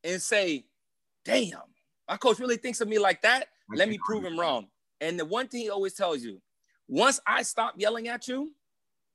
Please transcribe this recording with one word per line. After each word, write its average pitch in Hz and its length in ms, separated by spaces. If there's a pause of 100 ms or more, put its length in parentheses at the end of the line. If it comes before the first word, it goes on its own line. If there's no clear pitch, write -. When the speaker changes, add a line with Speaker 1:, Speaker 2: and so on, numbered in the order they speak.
Speaker 1:
and 175 160
say, 180 420 (600)
"Damn, 233 340 (480)
my 190 80
coach 226 240
really 247 160
thinks 240 240
of 226 80
me 214 120
like 190 240
that. 247 240 (220)
Speaker 2:
I 110 60
Speaker 1:
Let 196 140
me 214 60
Speaker 2:
can't - 100
Speaker 1:
prove - 140
Speaker 2:
argue 185 100
Speaker 1:
him 165 80
Speaker 2:
with 170 80
that. 160 40
Speaker 1:
wrong." 117 180 (340)
And 170 180
the 160 60
one 226 240
thing 240 120
he 214 80
always 196 240
tells 170 300
you, 98 160 (480)
"Once 208 400
I 233 140
stop 226 340
yelling 226 320
at 233 220
you, 285 240 (600)